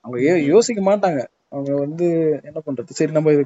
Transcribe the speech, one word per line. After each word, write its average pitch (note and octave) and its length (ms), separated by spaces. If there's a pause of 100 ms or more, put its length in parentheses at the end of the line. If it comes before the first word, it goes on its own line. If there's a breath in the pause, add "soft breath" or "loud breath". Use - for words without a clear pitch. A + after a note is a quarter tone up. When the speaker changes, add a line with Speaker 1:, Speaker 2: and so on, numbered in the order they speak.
Speaker 1:
அவங்க B2 240
ஏ-, E3 180
Speaker 2:
ம். C#3 60
Speaker 1:
யோசிக்க G#3+ 340
மாட்டாங்க. F#3+ 440 (220)
அவங்க C#3 260
வந்து D3+ 320 (360)
என்ன D#3 240
பண்றது? B2 200
சரி, D#3 260
நம்ம D#3 200
இது C#3+ 140